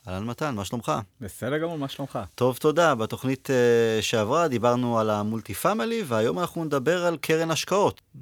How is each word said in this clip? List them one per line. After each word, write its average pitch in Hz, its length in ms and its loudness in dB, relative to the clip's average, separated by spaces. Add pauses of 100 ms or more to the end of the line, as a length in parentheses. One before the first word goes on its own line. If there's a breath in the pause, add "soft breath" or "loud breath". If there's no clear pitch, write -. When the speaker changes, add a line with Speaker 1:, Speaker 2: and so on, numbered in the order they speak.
Speaker 1:
אהלן 95 180 -6
מתן, 120 300 -4
מה 98 100 -4
שלומך? 123 260 -6 (300)
Speaker 2:
בסדר 117 360 -6
גמור, 165 200 -4
מה 139 100 -4
שלומך? 135 320 -10 (160)
Speaker 1:
טוב, 127 220 2
תודה. 151 380 4
בתוכנית, 117 560 -4
אה, 117 500 4
שעברה 123 460 2
דיברנו 120 520 2
על 110 100 2
המולטי 107 440 -2
פאמילי, 226 520 -2
והיום 120 340 0
אנחנו 170 260 -4
נדבר 151 400 0
על 170 120 0
קרן 160 340 0
השקעות. 185 500 0 (200)